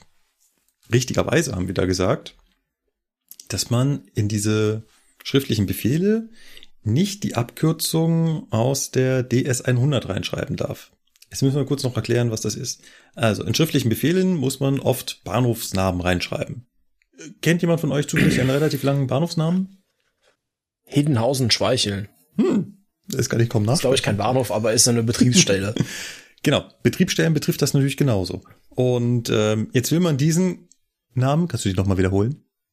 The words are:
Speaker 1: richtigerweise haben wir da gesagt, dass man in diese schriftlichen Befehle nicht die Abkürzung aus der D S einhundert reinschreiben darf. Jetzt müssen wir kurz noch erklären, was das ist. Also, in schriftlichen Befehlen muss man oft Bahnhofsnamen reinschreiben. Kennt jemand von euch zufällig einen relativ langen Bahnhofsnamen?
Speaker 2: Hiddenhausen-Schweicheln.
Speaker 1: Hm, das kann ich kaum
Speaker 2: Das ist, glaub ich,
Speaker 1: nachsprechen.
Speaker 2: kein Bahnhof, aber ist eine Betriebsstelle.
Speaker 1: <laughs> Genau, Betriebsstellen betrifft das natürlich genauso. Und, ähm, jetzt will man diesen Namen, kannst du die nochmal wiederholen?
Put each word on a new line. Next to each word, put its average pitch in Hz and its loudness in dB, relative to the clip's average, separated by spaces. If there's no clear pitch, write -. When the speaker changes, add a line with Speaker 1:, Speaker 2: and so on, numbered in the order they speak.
Speaker 1:
richtigerweise 123 0
haben 92 -4
wir 92 -6
da 95 0
gesagt, 92 -2
dass 101 -4
man 131 0
in 104 0
diese 107 0
schriftlichen 107 0
Befehle 185 0
nicht 151 0
die - -4
Abkürzung 160 0
aus 127 0
der 127 0
D 123 0
S 127 -2
einhundert 123 0
reinschreiben - -4
darf. - -8
Jetzt - -4
müssen 135 2
wir 135 0
kurz 135 -2
noch 127 -2
erklären, 117 0
was 110 -4
das 110 -4
ist. 127 -10
Also, 107 0
in 107 -2
schriftlichen 131 2
Befehlen 185 2
muss 135 -2
man 139 0
oft - -2
Bahnhofsnamen 95 0
reinschreiben. - -4
Kennt 165 2
jemand 170 2
von 143 -2
euch 143 0
zufällig - 2
einen 127 2
relativ 143 0
langen 139 2
Bahnhofsnamen? 170 -2
Speaker 2:
Hiddenhausen-Schweicheln. 117 0
Speaker 1:
Hm, 247 -2
das 127 -2
kann 117 0
ich 117 2
kaum 104 0
Speaker 2:
Das 123 2
ist, 170 0
glaub 135 2
ich, 135 2
Speaker 1:
nachsprechen. 107 0
Speaker 2:
kein 101 -2
Bahnhof, 127 0
aber 110 0
ist 123 4
eine 117 2
Betriebsstelle. 113 2
Speaker 1:
<laughs> - 0
Genau, 127 0
Betriebsstellen 160 2
betrifft 156 -2
das 139 0
natürlich 139 2
genauso. 92 0
Und, 123 0
ähm, 110 0
jetzt 127 0
will 156 2
man 165 2
diesen 165 0
Namen, 147 2
kannst - -6
du 101 2
die 95 0
nochmal 95 2
wiederholen? 98 0